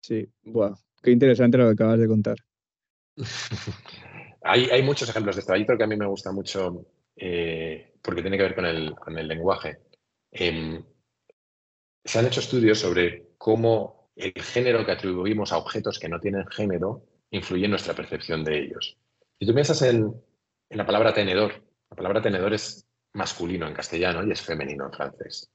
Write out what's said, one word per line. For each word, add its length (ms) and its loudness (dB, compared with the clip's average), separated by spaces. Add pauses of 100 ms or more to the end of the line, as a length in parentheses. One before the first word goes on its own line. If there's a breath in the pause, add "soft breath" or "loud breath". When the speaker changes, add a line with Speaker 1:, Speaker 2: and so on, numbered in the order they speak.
Speaker 1:
Sí, 280 -4 (140)
buah, 320 0 (260)
qué 120 6
interesante 460 8
lo 80 8
que 80 6
acabas 260 4
de 80 4
contar. 280 2 (800)
Speaker 2:
<laughs> 1300 -12
Hay, 260 4
hay 120 6
muchos 260 0
ejemplos 280 -2
de 40 -4
esto. 120 -2
Hay 100 4
otro 160 2
que 60 4
a 20 0
mí 100 -2
me 100 -2
gusta 260 -6
mucho, 520 -6 (300)
eh, 880 -6
porque 200 -4
tiene 140 -2
que 60 4
ver 140 0
con 100 -2
el, 300 -4
con 200 -12
el 120 -8
lenguaje. 500 -4 (540)
Em, 520 -4 (1200)
se 140 -2
han 80 4
hecho 140 0
estudios 400 4
sobre 480 0 (100)
cómo 760 0
el 160 -8 (100)
género 420 0
que 60 -2
atribuimos 640 -2
a 60 0
objetos 420 -6
que 80 -10
no 100 -6
tienen 300 -4
género 560 -4 (260)
influye 360 -2
en 40 2
nuestra 240 -2
percepción 480 -6
de 160 -2
ellos. 400 -8 (400)
Si 80 -4
tú 80 4
piensas 280 2
en, 300 2 (580)
en 80 -8
la 80 -2
palabra 280 4
tenedor, 480 0 (280)
la 60 -20
palabra 240 0
tenedor 320 0
es 360 -8 (240)
masculino 560 -4
en 60 -10
castellano 520 -2
y 60 0
es 80 -4
femenino 460 -6
en 60 -12
francés. 640 -12